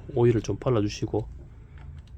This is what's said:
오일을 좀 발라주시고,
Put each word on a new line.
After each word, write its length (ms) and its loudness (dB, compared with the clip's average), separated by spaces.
오일을 280 6
좀 140 -2
발라주시고, 720 0